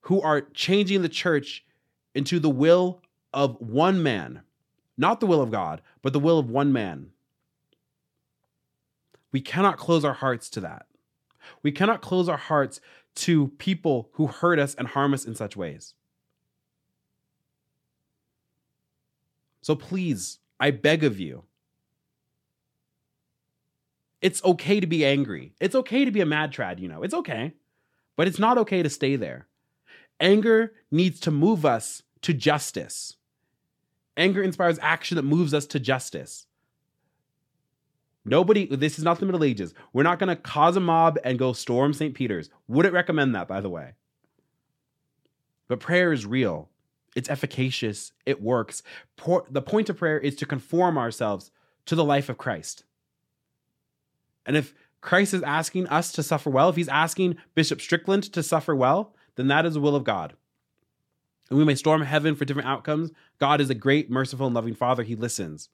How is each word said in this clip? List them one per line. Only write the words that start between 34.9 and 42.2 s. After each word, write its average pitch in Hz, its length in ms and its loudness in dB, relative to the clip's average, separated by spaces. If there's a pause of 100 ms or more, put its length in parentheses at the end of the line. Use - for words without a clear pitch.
that 156 60 0
moves 147 320 2
us 143 140 -2
to 151 120 -2
justice. 127 680 -6 (1800)
Nobody, 180 400 4
this 147 320 -2
is 156 80 -6
not 170 140 2
the 196 80 -2
Middle 180 160 0
Ages. 101 320 -2 (180)
We're 127 80 2
not 170 160 4
gonna 185 180 0
cause 165 400 2
a 196 40 2
mob 165 440 4
and 127 140 -2
go 127 160 0
storm 131 400 0
Saint 143 220 -6
Peter's. 101 340 -4 (180)